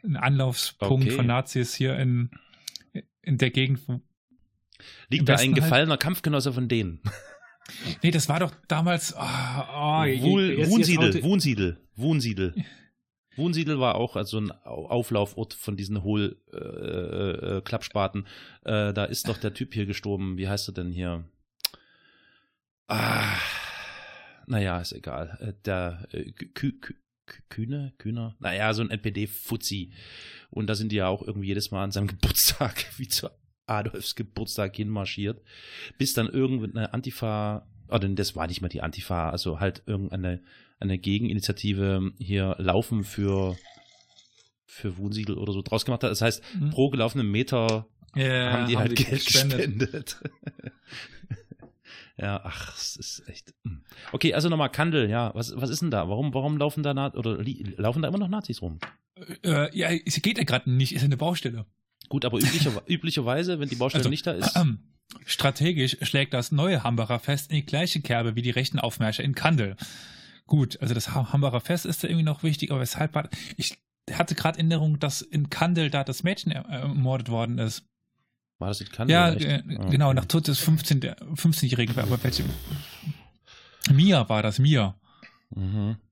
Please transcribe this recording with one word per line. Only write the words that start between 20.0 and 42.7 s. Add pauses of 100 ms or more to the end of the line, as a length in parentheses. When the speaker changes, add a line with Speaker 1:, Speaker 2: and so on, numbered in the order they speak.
Speaker 2:
Wie
heißt
er
denn
hier? (1600)
Ah, (1120)
naja,
ist
egal.
Äh, (100)
der,
äh,
Kü-, (300)
Kü-, (300)
Kü-,
Kühne?
Kühner?
Naja,
so
ein
N-P-D-Fuzzi. (560)
Und
da
sind
die
ja
auch
irgendwie
jedes
Mal
an
seinem
<laughs>
Geburtstag, (120)
wie
zu (360)
Adolfs
Geburtstag
hinmarschiert, (560)
bis
dann
irgendeine
Antifa, (220)
oh,
denn
das
war
nicht
mal
die
Antifa,
also
halt
irgendeine, (400)
eine
Gegeninitiative
hier
Laufen